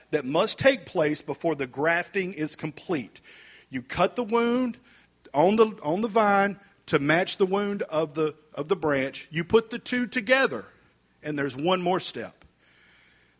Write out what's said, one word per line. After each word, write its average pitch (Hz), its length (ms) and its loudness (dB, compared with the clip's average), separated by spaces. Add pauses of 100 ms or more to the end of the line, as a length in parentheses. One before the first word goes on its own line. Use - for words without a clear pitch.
that 147 160 -2
must 160 320 0
take 269 300 2
place 151 340 0
before 156 320 -4
the 135 140 -4
grafting 170 640 -2
is 151 220 -6
complete. - 640 -6 (480)
You 131 140 -8
cut 185 320 0
the 247 80 -2
wound 233 560 0 (560)
on 175 200 4
the, 220 280 4
on 160 180 0
the 240 60 0
vine 202 520 2 (280)
to 165 100 2
match 156 400 0
the 196 80 2
wound 202 380 -2
of 156 320 -2
the, 156 180 -2 (180)
of 147 160 -8
the 190 80 0
branch. 143 540 -2
You 160 140 -4
put 226 260 4
the 240 80 -6
two 247 300 -2
together, 226 580 0 (560)
and 151 160 -6
there's 139 180 -4
one 180 280 0
more 180 160 0
step. - 340 -10 (1080)